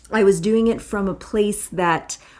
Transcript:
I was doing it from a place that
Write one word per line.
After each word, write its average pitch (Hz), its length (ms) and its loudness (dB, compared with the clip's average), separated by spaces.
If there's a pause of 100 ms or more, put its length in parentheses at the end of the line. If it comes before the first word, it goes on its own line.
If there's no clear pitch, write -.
(100)
I 220 140 2
was 196 160 4
doing 220 260 2
it 226 140 0
from 202 280 -4
a 175 60 -4
place 208 540 -4
that 170 500 -2 (220)